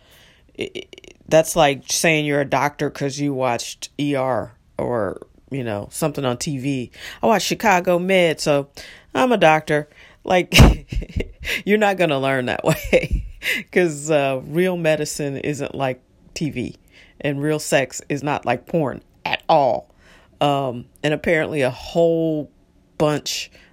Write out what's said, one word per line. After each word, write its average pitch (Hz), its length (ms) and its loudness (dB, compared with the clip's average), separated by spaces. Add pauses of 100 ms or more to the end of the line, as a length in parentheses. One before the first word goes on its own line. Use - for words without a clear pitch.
(560)
It, - 200 -8
it, - 380 -18 (160)
that's 160 260 4
like 143 320 2
saying 156 380 2
you're 147 160 0
a 139 40 -2
doctor 139 440 0
'cause 139 300 -6
you 143 160 -2
watched 127 540 -4 (100)
E 143 160 -2
R 127 420 -2 (220)
or, 120 480 -4 (240)
you 135 120 -4
know, 107 280 -6
something 147 340 -4
on 120 120 -2
T 143 200 -6
V. 127 340 -6 (300)
I 226 60 2
watched 208 180 4
Chicago 180 540 2
Med, 180 420 2
so 143 280 0 (440)
I'm 254 180 2
a 220 60 4
doctor. 156 500 4 (360)
Like, 180 320 0 (960)
<laughs> - 120 -8
you're 202 120 4
not 202 200 2
gonna 160 220 2
learn 131 280 0
that - 160 -4
<laughs> - 20 -2
way - 600 0 (460)
'cause, 156 380 0
uh, 139 360 2
real 180 320 0
medicine 151 600 -2
isn't 139 380 -6
like 131 260 -4 (320)
T 151 160 -4
V, 120 260 -6 (460)
and 139 200 -4
real 151 180 -2
sex 143 500 -2
is 139 140 -4
not 143 220 -4
like 123 200 -2
porn 156 360 -2 (240)
at - 220 -6
all. 143 420 2 (520)
Um, 139 440 -2 (180)
and 151 100 0
apparently 151 480 0
a 127 80 2
whole 160 840 0 (460)
bunch - 540 -2 (220)